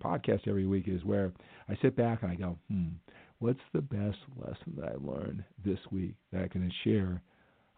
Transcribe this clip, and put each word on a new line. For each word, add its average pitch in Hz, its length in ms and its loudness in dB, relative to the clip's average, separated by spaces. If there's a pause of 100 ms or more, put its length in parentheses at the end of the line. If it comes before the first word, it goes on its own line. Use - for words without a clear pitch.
podcast - 440 0
every 98 200 2
week 95 200 2
is 92 160 0
where 98 280 2 (380)
I 101 120 -2
sit 127 140 6
back 117 260 4
and 90 100 0
I 87 40 -2
go, 87 220 -2 (120)
"Hmm, 90 200 0 (500)
what's 123 220 2 (120)
the 160 80 2
best 104 360 -2 (200)
lesson - 400 -8
that - 120 -6
I 62 100 -4
learned 71 440 -4 (200)
this 95 160 0 (120)
week 92 240 -2 (160)
that 92 120 0
I 92 40 -2
can 90 220 0 (140)
share 95 380 2 (560)